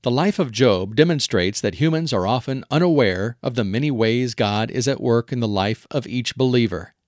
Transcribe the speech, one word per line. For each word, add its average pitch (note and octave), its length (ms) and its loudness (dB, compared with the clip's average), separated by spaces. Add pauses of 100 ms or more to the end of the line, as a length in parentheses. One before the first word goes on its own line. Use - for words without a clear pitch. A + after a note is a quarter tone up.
The B2+ 80 -2
life E3 280 0
of C3+ 140 -2
Job G#2 420 2
demonstrates A2+ 680 2
that G2+ 140 -2
humans D#3+ 360 0
are F#2+ 140 0
often B2+ 440 -2
unaware B2 720 2
of B2 120 -4
the A2+ 100 0
many A#2+ 260 0
ways A#2 440 0
God G#2+ 360 0
is A#2+ 160 -2
at C#3 140 -2
work A#2 320 0
in B2 80 -4
the A2+ 80 0
life G2+ 420 -2
of C#3 160 -4
each A#2+ 300 -6
believer. B2 580 0 (140)